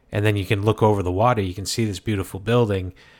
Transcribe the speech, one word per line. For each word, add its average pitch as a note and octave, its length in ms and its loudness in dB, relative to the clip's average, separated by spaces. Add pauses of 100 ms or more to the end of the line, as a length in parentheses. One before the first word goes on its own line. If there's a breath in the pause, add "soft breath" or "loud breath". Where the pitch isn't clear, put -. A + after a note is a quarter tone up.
(120 soft breath)
And G#2 120 0
then G#2+ 120 2
you G2 80 -2
can G2+ 180 0
look G#2+ 180 2
over G#2+ 220 4
the F2+ 80 -2
water. A2 320 2
You F#2 120 -4
can G2 120 -10
see - 180 -2
this G2+ 140 -4
beautiful G2 400 -6
building. G2+ 560 0 (260 loud breath)